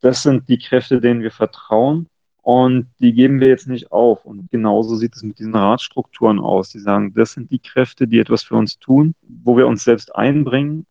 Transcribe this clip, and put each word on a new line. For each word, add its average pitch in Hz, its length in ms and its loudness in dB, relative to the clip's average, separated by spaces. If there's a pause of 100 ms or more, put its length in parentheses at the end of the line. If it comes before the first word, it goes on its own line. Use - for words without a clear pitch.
das 127 220 0
sind 135 260 0
die 123 80 2
Kräfte, 123 460 -2
denen 120 200 0
wir 110 80 -6
vertrauen 131 760 -2 (340)
und 127 460 2 (120)
die 120 140 4
geben 131 280 2
wir 131 80 4
jetzt 131 200 0
nicht 123 240 -10
auf. 110 320 2
Und 98 260 -18
genauso 110 460 -2
sieht 113 200 -6
es 123 60 -20
mit 107 160 -14
diesen 110 160 -12
Ratsstrukturen 110 840 -2
aus. 95 320 -2
Die - 80 -20
sagen, 101 340 -4
das 113 200 0
sind 120 180 -14
die 131 80 -6
Kräfte, - 500 -4
die 113 120 2
etwas 110 220 -2
für - 120 -10
uns 110 240 -2
tun, 151 360 2 (140)
wo 117 260 -2
wir 123 120 4
uns 117 180 -2
selbst - 320 0
einbringen. 143 760 -2